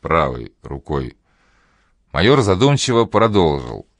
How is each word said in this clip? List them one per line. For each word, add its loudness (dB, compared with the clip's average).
правой -2
рукой, -8
майор 2
задумчиво 2
продолжил. 0